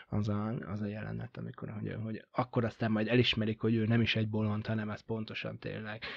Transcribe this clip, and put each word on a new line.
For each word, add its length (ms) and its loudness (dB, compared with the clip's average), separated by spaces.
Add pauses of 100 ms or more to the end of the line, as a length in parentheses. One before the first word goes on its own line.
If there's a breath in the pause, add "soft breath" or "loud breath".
az 200 2
a, 260 0 (120)
az 140 -4
a 60 -2
jelenet, 500 -6
amikor, 340 -8
hogy, 320 -6
hogy 280 -6
akkor 340 0
aztán 260 0
majd 180 2
elismerik, 520 4
hogy 140 4
ő 120 4
nem 140 6
is 160 4
egy 120 2
bolond, 380 0
hanem 240 -2
ez 100 -6
pontosan 580 -6
tényleg 440 -8 (140 loud breath)